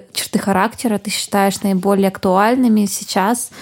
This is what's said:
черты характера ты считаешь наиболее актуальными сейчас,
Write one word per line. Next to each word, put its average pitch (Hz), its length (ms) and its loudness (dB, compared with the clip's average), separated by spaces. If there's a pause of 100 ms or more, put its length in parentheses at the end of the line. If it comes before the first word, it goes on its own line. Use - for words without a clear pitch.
(140)
черты - 260 -4
характера 208 580 0
ты 202 140 -6
считаешь 196 500 -2
наиболее 196 460 2
актуальными 214 800 2
сейчас, - 640 -2 (100)